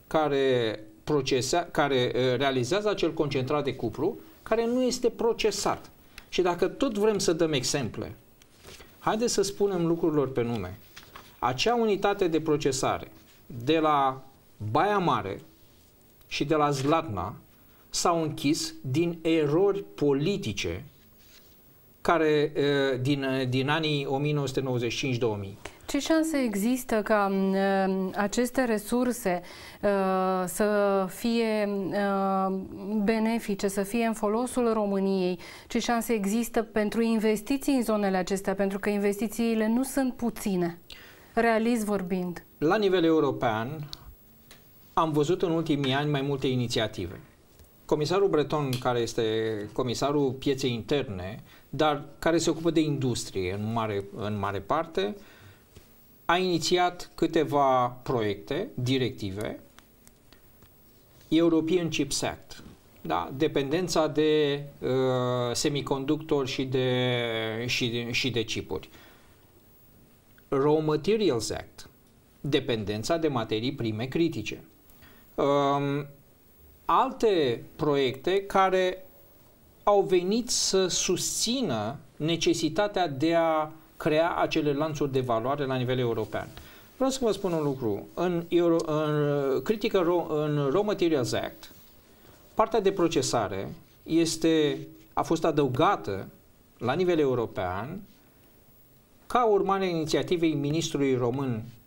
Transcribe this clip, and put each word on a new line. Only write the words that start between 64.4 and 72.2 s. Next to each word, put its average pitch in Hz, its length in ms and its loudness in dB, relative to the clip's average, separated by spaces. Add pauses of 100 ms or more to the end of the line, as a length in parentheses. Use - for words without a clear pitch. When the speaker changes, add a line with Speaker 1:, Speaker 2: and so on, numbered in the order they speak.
Speaker 1:
uh, - 100 -4 (640)
semiconductori 143 960 -2
și 139 140 -4
de, 127 240 0 (800)
și 123 240 -2
de, 120 220 -4
și 123 180 -2
de 113 140 -2
chipuri. - 460 -8 (1600)
Raw 147 340 2
Materials 151 680 0
Act, - 400 -10 (520)